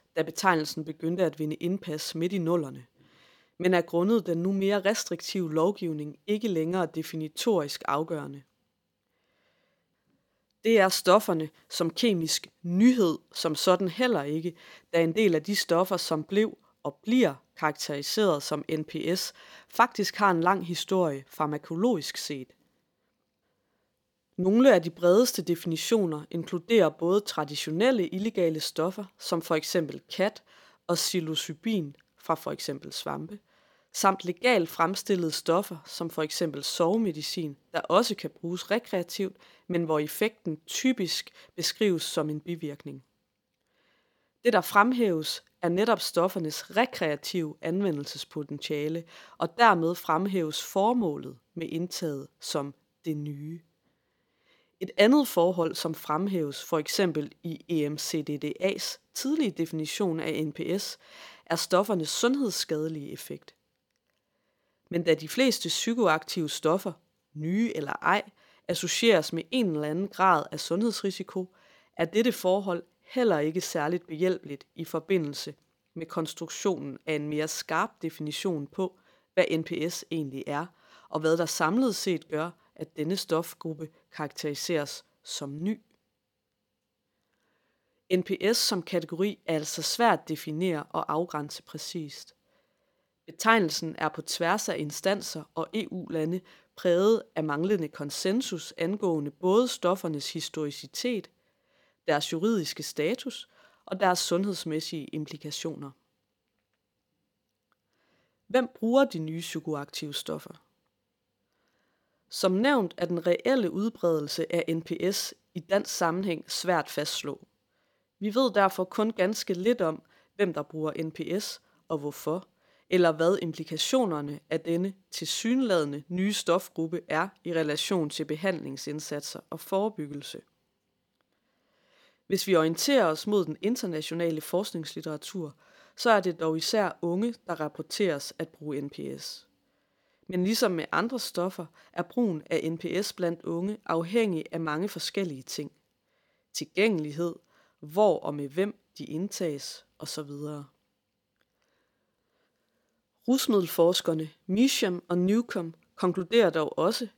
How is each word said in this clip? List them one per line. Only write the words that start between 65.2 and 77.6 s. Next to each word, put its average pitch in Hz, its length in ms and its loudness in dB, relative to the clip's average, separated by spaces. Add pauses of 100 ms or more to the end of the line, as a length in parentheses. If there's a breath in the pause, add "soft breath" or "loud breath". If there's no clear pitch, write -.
fleste 247 400 2
psykoaktive 170 800 0
stoffer, 175 440 0 (420)
nye 180 400 0
eller 147 180 -4
ej, - 380 0 (380 soft breath)
associeres 180 640 4
med 165 180 -4
en 240 200 2
eller 151 180 -2
anden 180 200 -2
grad 190 440 4
af 156 80 -8
sundhedsrisiko, 190 920 -2 (420 soft breath)
er 170 80 0
dette 214 280 2
forhold 185 500 0 (180)
heller 226 380 2
ikke 160 220 0
særligt 170 460 -2
behjælpeligt 160 680 -4
i 165 100 -8
forbindelse 156 680 -2 (400)
med 165 120 -10
konstruktionen 160 1000 -4
af 160 80 -2
en 147 140 -2
mere 151 200 -2
skarp 170 420 -2 (120)